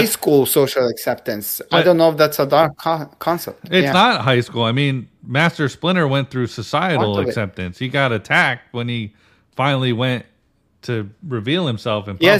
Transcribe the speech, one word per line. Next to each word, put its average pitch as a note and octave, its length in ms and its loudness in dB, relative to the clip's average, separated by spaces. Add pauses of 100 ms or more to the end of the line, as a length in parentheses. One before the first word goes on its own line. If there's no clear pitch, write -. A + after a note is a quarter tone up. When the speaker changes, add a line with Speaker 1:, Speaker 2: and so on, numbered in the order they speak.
Speaker 1:
high - 40 2
school C#3+ 400 2
social C3+ 440 2
acceptance. A2 720 -6
I - 40 -12 (140)
Speaker 2:
but E3 40 4
Speaker 1:
don't F3 140 6
know E3 120 6
if D3+ 80 0
that's D3+ 220 2
a C#3+ 60 2
dark D3 320 2
co-, D#3+ 320 -4 (100)
concept. - 520 -6
Speaker 2:
It's F3 140 4
Speaker 1:
Yeah. C#3 80 0
Speaker 2:
not G#3 280 2
high B2 200 2
school. A#2 220 -4
I A2+ 100 0
mean, C3+ 340 -2 (160)
Master D3 460 0
Splinter E3+ 380 0
went C3+ 220 -2
through B2+ 180 -4
societal C#3 640 -2
Speaker 1:
Part G2+ 80 0
of - 40 -2
it. B2 40 0
Speaker 2:
acceptance. F#2+ 500 -6
He C3 80 -4
got C3+ 240 0
attacked C#3 640 -2
when A#2+ 160 -6
he A2+ 240 -6 (420)
finally C3 380 0
went B2 320 -2 (560)
to A2 280 -6 (160)
reveal C#3 420 -4
himself G#2+ 420 -4
in F#2+ 60 -8
public. D#3 100 0 (140)